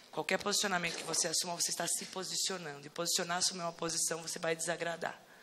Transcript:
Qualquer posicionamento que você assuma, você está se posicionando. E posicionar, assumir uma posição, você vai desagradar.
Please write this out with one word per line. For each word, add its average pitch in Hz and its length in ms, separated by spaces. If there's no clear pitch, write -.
Qualquer 170 260
posicionamento 185 580
que - 80
você 165 240
assuma, 175 260
você 165 160
está 170 160
se - 200
posicionando. 170 800
E 151 40
posicionar, 170 480
assumir 185 240
uma 170 100
posição, 165 480
você 160 180
vai 165 160
desagradar. 165 640